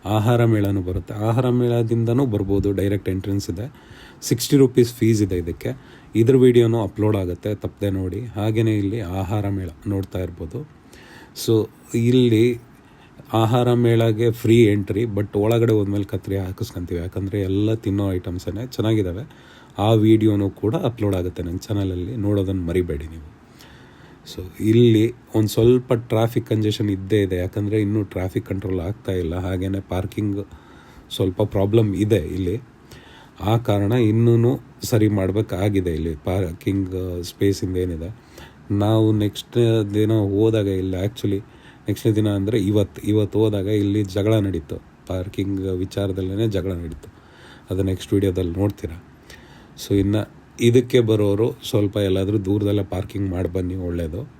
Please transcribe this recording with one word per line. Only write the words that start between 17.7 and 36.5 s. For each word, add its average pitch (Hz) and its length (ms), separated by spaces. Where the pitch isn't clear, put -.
ತಿನ್ನೋ 101 380
ಐಟಮ್ಸೇನೆ 92 540
ಚೆನ್ನಾಗಿದ್ದಾವೆ. 107 640
ಆ 107 140
ವಿಡಿಯೋನೂ 107 580
ಕೂಡ 107 240
ಅಪ್ಲೋಡ್ 113 420
ಆಗುತ್ತೆ 90 260
ನನ್ನ 87 140
ಚಾನಲಲ್ಲಿ, 95 600
ನೋಡೋದನ್ನ 98 440
ಮರಿಬೇಡಿ 85 460
ನೀವು. 80 260
So, - 280
ಇಲ್ಲಿ 113 500
ಒಂದ್ 110 140
ಸ್ವಲ್ಪ 123 440
ಟ್ರಾಫಿಕ್ 113 540
ಕಂಜೆಷನ್ 107 440
ಇದ್ದೇ 98 320
ಇದೆ, 92 140
ಯಾಕಂದ್ರೆ 101 440
ಇನ್ನೂ 104 220
ಟ್ರಾಫಿಕ್ 95 440
ಕಂಟ್ರೋಲ್ 92 340
ಆಗ್ತಾ 95 320
ಇಲ್ಲ. 87 220
ಹಾಗೇನೆ 92 460
ಪಾರ್ಕಿಂಗ್ 98 680
ಸ್ವಲ್ಪ 95 280
ಪ್ರಾಬ್ಲಮ್ 104 540
ಇದೆ 107 200
ಇಲ್ಲಿ, 90 440
ಆ 104 160
ಕಾರಣ 101 360
ಇನ್ನೂ 117 680
ಸರಿ 107 260
ಮಾಡ್ಬೇಕಾಗಿದೆ 95 840
ಇಲ್ಲಿ 80 200
ಪಾರ್ಕಿಂಗ್ 92 960